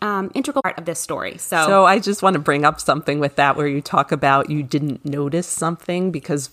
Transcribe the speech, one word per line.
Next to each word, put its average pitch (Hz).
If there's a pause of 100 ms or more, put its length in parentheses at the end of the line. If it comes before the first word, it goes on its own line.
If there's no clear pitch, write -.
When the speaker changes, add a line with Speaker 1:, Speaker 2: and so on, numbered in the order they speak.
Speaker 1:
um, 202
integral 277
part -
of 170
this 165
story. -
So, 165
Speaker 2:
So 190
I 190
just 202
want 190
to 160
bring 147
up 160
something 143
with 147
that 139
where 147
you 143
talk -
about 139
you 151
didn't 139
notice 147
something, 175
because 147